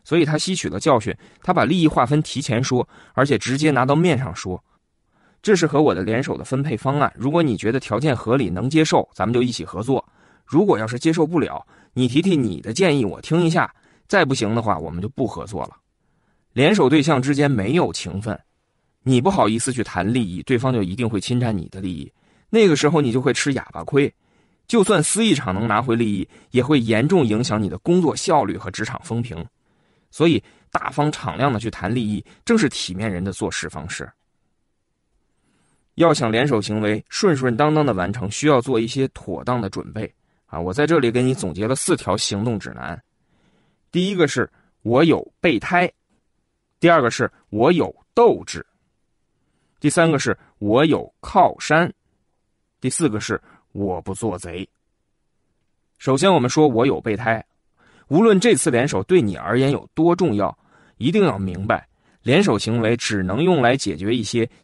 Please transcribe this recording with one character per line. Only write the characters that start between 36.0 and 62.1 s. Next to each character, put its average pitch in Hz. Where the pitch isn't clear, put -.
想 123
联 117
手 120
行 104
为 107
顺 180
顺 127
当 151
当 156
的 135
完 92
成， 98
需 -
要 143
做 117
一 113
些 135
妥 -
当 123
的 98
准 -
备。 110
啊， 78
我 87
在 147
这 160
里 120
给 120
你 127
总 92
结 95
了 127
四 151
条 101
行 104
动 117
指 64
南。 69
第 180
一 208
个 170
是 123
我 120
有 151
备 139
胎， 180
第 170
二 160
个 117
是 117
我 120
有 147
斗 180
志， -
第 147
三 165
个 160
是 127
我 110
有 139
靠 -
山， 160
第 131
四 151
个 107
是 104
我 95
不 95
做 95
贼。 90
首 135
先 190
我 170
们 123
说 151
我 117
有 110
备 107
胎， 113
无 165
论 214
这 220
次 147
联 123
手 95
对 180
你 101
而 82
言 143
有 -
多 170
重 175
要， 98
一 127
定 202
要 123
明 92
白， 107